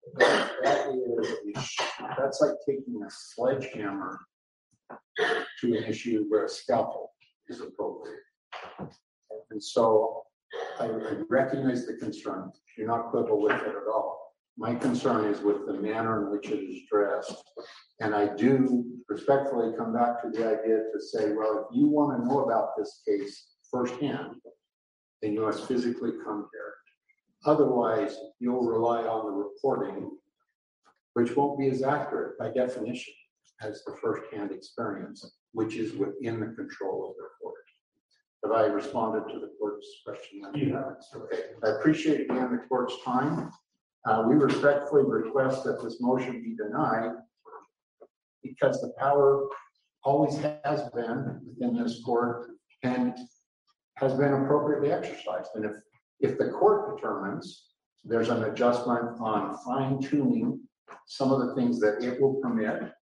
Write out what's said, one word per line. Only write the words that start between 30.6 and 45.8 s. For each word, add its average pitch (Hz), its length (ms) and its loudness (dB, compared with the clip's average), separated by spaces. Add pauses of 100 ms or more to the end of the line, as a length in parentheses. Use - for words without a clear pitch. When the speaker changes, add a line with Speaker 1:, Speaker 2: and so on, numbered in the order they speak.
Speaker 1:
which 120 220 2
won't 143 220 2
be 135 100 2
as 127 140 0
accurate - 560 -2
by 110 120 -4
definition 123 640 -4 (480)
as 107 220 -10
the - 180 -10
firsthand 101 500 -4
experience, - 840 -10 (140)
which 110 240 -4
is 110 180 -4
within 113 460 -4
the 107 140 -6
control - 560 -8
of - 60 -14
the - 120 -14 (120)
court." - 140 -12 (880)
Have 104 80 0
I 113 140 4
responded 107 680 -2
to - 60 -8
the 104 200 -10
court's - 280 -6 (180)
question? - 380 -14 (120)
Speaker 2:
You 127 200 0
have. 131 220 -6 (200)
Speaker 1:
Okay. - 260 -6 (220)
I 110 40 4 (100)
appreciate 151 440 4
again 127 280 -2
the 120 180 -4
court's 127 360 0
time. - 460 0 (540)
Uh, 113 220 2
we 131 80 6
respectfully 143 720 6
request 120 580 0
that - 180 -2